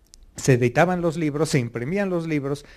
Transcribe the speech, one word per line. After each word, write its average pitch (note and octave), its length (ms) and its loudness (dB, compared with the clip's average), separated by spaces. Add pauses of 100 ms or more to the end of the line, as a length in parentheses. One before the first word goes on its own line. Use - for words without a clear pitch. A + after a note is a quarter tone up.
(380)
se - 180 4
editaban D3+ 480 2
los E3 140 0
libros, D3+ 340 -2
se D3 100 2
imprimían C#3 500 -4
los E3+ 160 -2
libros C#3+ 380 -4 (120)